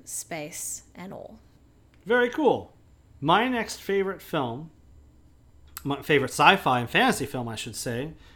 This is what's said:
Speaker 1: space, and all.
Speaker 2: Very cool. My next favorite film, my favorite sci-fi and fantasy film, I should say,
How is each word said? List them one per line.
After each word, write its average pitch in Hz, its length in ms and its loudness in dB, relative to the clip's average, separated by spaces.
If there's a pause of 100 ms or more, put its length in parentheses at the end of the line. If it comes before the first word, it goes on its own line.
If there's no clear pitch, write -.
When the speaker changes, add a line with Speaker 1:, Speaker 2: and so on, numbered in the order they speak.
Speaker 1:
space, - 800 -10 (100)
and 180 180 -14
all. - 260 -16 (680)
Speaker 2:
Very 240 240 4
cool. 185 440 2 (460)
My 185 260 4
next 247 360 -4
favorite 196 400 -2
film, 139 480 -4 (1120)
my 139 160 -4
favorite 139 300 2
sci-fi 151 500 6
and 117 80 -4
fantasy 185 380 2
film, 120 220 -6
I 110 80 -10
should 113 200 -10
say, 131 380 -6 (220)